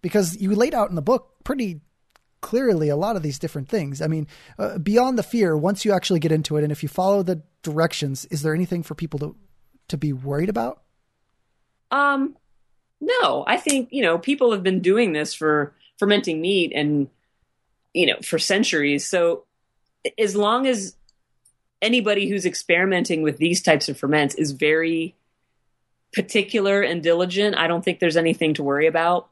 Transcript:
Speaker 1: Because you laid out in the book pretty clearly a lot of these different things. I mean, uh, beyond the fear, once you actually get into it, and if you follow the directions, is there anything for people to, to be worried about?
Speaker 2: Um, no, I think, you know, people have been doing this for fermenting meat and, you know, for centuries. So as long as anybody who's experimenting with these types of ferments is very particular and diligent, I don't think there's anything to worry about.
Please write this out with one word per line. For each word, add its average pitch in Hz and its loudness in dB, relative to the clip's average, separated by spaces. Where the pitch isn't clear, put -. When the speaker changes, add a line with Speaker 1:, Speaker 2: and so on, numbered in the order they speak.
Speaker 1:
Because 185 0
you 196 0
laid 240 2
out 208 0
in 180 -6
the 160 -2
book 226 0
pretty 214 -6
clearly 214 0
a 143 2
lot 202 -2
of 165 -6
these 143 -4
different 147 -8
things. 143 -4
I 160 -2
mean, 156 -2
uh, 208 -4
beyond 233 2
the 196 0
fear, 180 2
once 185 -2
you 208 2
actually 180 2
get 156 0
into 156 0
it, 151 2
and 151 -2
if 147 -6
you 151 -6
follow 196 2
the 175 -2
directions, 151 -2
is 147 -6
there 156 0
anything 175 -2
for 156 -10
people 151 -8
to, 151 -8
to 165 -4
be 147 -2
worried 139 -2
about? 214 -4
Speaker 2:
Um, 277 0
no, 480 2
I 240 2
think, 277 -2
you 262 -2
know, 170 2
people 254 2
have 190 -2
been 185 0
doing 196 2
this 151 -4
for 151 0
fermenting 196 0
meat 180 0
and, 147 0
you 170 2
know, 127 2
for 160 -4
centuries. 147 0
So 170 0
as 208 0
long 214 0
as 220 -2
anybody 208 0
who's 196 -2
experimenting 175 0
with 151 -2
these 170 0
types 151 2
of 139 -8
ferments 143 0
is 151 -2
very 160 -2
particular 196 0
and 165 -2
diligent, 185 2
I 165 2
don't 170 0
think 185 -2
there's 165 2
anything 165 2
to 147 -4
worry 143 2
about. 165 0